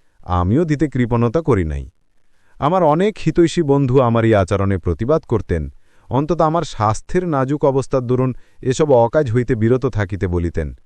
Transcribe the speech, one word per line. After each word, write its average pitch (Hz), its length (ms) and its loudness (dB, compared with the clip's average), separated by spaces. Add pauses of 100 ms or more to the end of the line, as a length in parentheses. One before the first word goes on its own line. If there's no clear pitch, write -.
(260)
আমিও 90 400 0
দিতে 151 220 -2
কৃপণতা 120 540 0
করি 117 220 0
নাই। 69 260 -6 (680)
আমার 175 240 0
অনেক 165 420 2
হিতৈষী 170 360 2
বন্ধু 139 380 2
আমার 117 260 2
এই 110 100 4
আচরণে 98 420 0
প্রতিবাদ 113 440 -2
করতেন, 82 520 -4 (360)
অন্তত 151 320 0
আমার 165 220 2
স্বাস্থ্যের 135 640 -2
নাজুক 143 380 -2
অবস্থার 135 360 0
দরুন 123 320 -2 (280)
এসব 143 300 0
অকাজ 120 400 2
হইতে 123 240 0
বিরত 117 300 2
থাকিতে 101 420 -4
বলিতেন। 85 480 -4 (100)